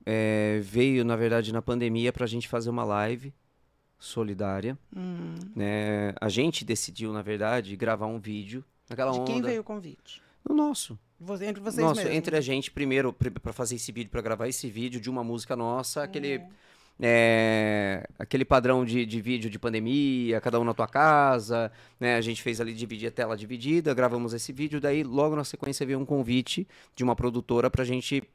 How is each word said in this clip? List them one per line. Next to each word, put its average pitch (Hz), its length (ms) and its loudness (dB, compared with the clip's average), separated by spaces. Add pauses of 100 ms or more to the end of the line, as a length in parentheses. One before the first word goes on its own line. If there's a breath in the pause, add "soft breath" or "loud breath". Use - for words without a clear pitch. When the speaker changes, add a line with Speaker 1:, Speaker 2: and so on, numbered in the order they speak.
Speaker 1:
é, 107 560 2
veio, 123 420 4
na 117 100 2
verdade, 113 380 2
na 113 80 0
pandemia 120 540 0
pra 123 120 -2
gente 117 220 -4
fazer 117 220 -2
uma 120 140 -2
live 113 500 -2 (640)
solidária, 101 800 -4 (180)
Speaker 2:
Hum. 175 380 -8 (200)
Speaker 1:
né? 104 640 0
A 107 100 0
gente 127 340 0
decidiu, 110 480 -4
na 104 100 -6
verdade, 104 540 -2
gravar 110 300 -2
um 113 120 -6
vídeo 107 460 -8 (240)
naquela 131 240 -2
Speaker 2:
De 123 120 0
quem 233 120 0
Speaker 1:
onda. 247 120 0
Speaker 2:
veio 226 120 -2
o 208 40 -12
convite? - 580 -14 (260 loud breath)
Speaker 1:
No 302 60 2
nosso. 294 440 0 (220)
Speaker 2:
Vo-, 185 140 -8 (100)
entre 202 180 -6
vocês 202 240 0
Speaker 1:
Nosso, 156 140 4
Speaker 2:
mesmos? 160 160 0
Speaker 1:
entre 160 180 0
a 156 60 4
gente, 135 300 -2
primeiro, 135 420 2
pri-, - 160 0
pra - 240 -8
fazer 120 240 -4
esse 113 160 -8
vídeo, 110 180 -8
pra 120 120 -4
gravar 110 260 -2
esse 131 220 -6
vídeo 123 280 -4
de 117 120 -6
uma 127 120 -4
música 117 320 -4
nossa, 123 480 -2
aquele, 143 360 -4
Speaker 2:
Uhum. - 100 -12 (640 soft breath)
Speaker 1:
é, 110 920 4 (120)
aquele 131 260 0
padrão 127 400 4
de, 120 200 0
de 110 160 -4
vídeo 113 300 -2
de 104 80 -10
pandemia, 120 840 0
cada 117 200 2
um 120 40 2
na 117 80 2
tua 110 160 0
casa, 131 840 4 (280 loud breath)
né? 123 180 4
A 117 40 4
gente 113 220 -2
fez 117 180 -4
ali, 117 120 -2
dividir 113 360 -6
a - 20 -2
tela 113 260 -2
dividida, 131 560 0
gravamos 120 400 2
esse 117 200 -8
vídeo, 147 280 -4
daí 147 220 2
logo 143 340 2
na 147 80 -2
sequência - 400 -6
veio 131 140 -2
um 135 80 -4
convite 127 600 0 (280 loud breath)
de 123 100 -2
uma 120 100 4
produtora 120 560 2
pra 131 140 0
gente 127 380 -2 (120)